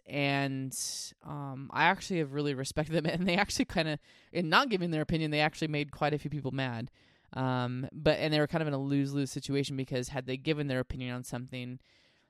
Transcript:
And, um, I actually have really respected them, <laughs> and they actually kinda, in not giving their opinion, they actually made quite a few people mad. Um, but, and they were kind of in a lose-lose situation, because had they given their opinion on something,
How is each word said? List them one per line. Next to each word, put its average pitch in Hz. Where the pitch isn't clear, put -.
And, 139
um, 139
I 147
actually 190
have 139
really 147
respected 151
them, 156
<laughs> 170
and 180
they 175
actually 208
kinda, 156
in 156
not 240
giving 180
their 156
opinion, 160
they 151
actually 156
made 147
quite 151
a 143
few 143
people 135
mad. 127
Um, 127
but, 151
and 156
they 151
were 147
kind 160
of 151
in 143
a 135
lose-lose 139
situation, 139
because 131
had 127
they 131
given 147
their 127
opinion 127
on 123
something, 127